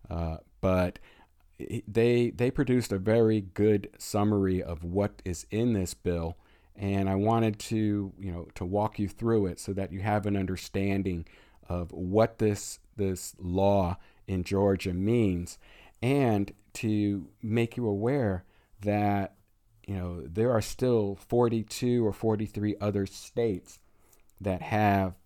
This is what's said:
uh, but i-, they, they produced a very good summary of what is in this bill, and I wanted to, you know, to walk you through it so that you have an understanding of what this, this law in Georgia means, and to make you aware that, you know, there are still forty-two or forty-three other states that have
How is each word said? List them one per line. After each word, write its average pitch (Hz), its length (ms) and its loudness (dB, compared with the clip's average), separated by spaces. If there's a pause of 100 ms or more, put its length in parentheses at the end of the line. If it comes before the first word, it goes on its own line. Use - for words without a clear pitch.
uh, 82 280 -4 (240)
but 92 400 2 (600)
i-, - 280 -8
they, 120 420 4
they 127 200 0
produced 127 420 0
a 98 60 0
very 110 420 4
good 101 580 2
summary 101 640 0
of 82 220 -8
what 98 400 -2
is 90 260 -8
in 117 220 0
this 92 200 -2
bill, 85 460 -4 (380)
and 98 340 0
I 95 60 0
wanted 110 420 2
to, 104 600 -2
you 95 140 -8
know, 85 220 -10
to 98 100 -8
walk 104 340 -2
you 101 100 -2
through 113 380 0
it 87 140 -6
so 98 140 -8
that 95 180 -6
you 98 80 -8
have 104 240 0
an 101 120 0
understanding 95 880 -2 (420)
of 87 240 -6
what 95 460 0
this, 104 400 -2 (180)
this 95 420 -4
law 92 600 2 (280)
in 92 160 -2
Georgia 95 520 2
means, 98 640 0 (420)
and 117 520 0 (220)
to 104 540 0 (140)
make 113 340 -2
you 120 100 -4
aware 104 580 0 (360)
that, 101 540 0 (520)
you 101 80 -6
know, 87 320 -6
there 110 240 0
are 110 120 2
still 110 520 0
forty-two 117 920 0
or 98 60 0
forty-three 107 680 -2
other 101 260 0
states - 720 -4 (640)
that 95 220 -4
have 101 520 2 (120)